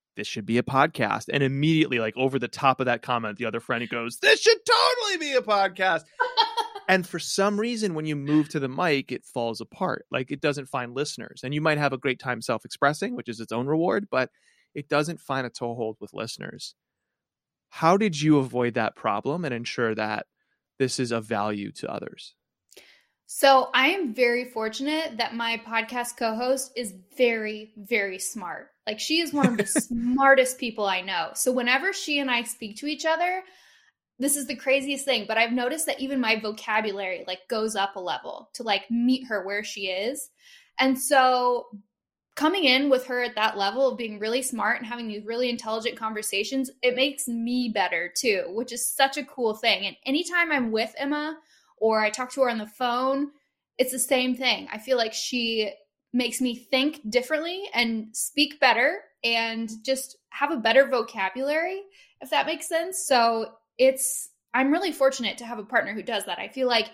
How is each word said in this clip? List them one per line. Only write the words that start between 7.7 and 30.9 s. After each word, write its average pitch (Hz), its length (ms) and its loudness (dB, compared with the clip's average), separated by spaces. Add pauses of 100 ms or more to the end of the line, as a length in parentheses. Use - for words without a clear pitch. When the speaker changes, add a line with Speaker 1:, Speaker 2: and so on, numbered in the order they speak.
Speaker 1:
when 156 120 -4
you 151 100 -2
move 147 340 2
to 160 80 -4
the 135 100 -2
mic, 135 440 0
it - 120 -6
falls 117 360 -4
apart. 139 500 -4
Like, 131 220 -4
it 143 80 -6
doesn't 143 260 0
find 123 280 -6
listeners. - 500 -6
And 135 100 -4
you 151 60 0
might 151 180 2
have 143 140 2
a 131 40 -2
great 131 220 -2
time 120 240 -6
self-expressing, 151 720 -2
which 139 140 -8
is 113 100 -8
its 113 140 -10
own 120 140 -2
reward, 170 440 0
but 127 200 0 (440)
it 147 140 -10
doesn't 151 320 0
find 131 260 -4
a 117 40 -10
toehold 117 500 -6
with - 120 -14
listeners. - 640 -10 (960)
How 170 260 4
did 196 240 0
you 151 180 6
avoid 120 360 0
that 110 220 0
problem 127 480 -2
and 127 100 -4
ensure 117 400 -2
that 107 320 -4 (540)
this 127 180 0
is 123 140 -2
of 113 120 -2
value 104 480 -2
to - 180 -8
others? - 440 -12 (920)
Speaker 2:
So 269 460 6
I 262 180 4
am 349 220 -2
very 247 320 2
fortunate 247 760 -4
that 226 180 -4
my 233 300 -4
podcast 226 500 -4
co-host 247 600 -2
is 226 160 -6 (240)
very, 220 600 0
very 196 420 -2
smart. 175 520 -10 (180)
Like, 214 100 -6
she 320 220 0
is 294 120 -2
one 285 140 4
of 240 100 2
the 208 100 0
Speaker 1:
<laughs> - 140 0
Speaker 2:
smartest 254 800 4
people 220 260 -4
I 185 160 0